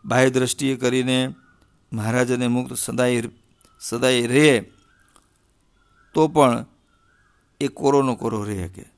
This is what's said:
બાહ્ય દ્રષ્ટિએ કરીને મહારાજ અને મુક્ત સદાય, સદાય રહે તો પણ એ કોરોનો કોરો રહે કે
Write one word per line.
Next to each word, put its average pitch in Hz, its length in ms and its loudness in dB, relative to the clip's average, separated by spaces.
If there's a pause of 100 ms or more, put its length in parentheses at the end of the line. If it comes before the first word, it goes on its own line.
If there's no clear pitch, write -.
બાહ્ય 127 240 2
દ્રષ્ટિએ 127 460 -2
કરીને 127 580 -2 (600)
મહારાજ 120 380 -2
અને 123 160 0
મુક્ત 123 260 -4
સદાય, 120 500 -2 (560)
સદાય 120 480 0
રહે 135 340 4 (1500)
તો 156 140 4
પણ 127 380 2 (960)
એ 143 60 -4
કોરોનો 135 480 2
કોરો 104 280 -4
રહે 98 240 -6
કે - 180 -16 (120)